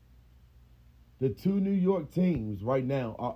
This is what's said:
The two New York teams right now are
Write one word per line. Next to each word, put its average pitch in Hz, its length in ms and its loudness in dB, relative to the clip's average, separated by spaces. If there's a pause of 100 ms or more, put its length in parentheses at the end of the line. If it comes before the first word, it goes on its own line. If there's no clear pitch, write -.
(1200)
The 131 100 2
two 196 300 0
New 196 120 0
York 180 400 0
teams 117 520 0
right 127 220 0
now 127 340 -2
are 120 160 -4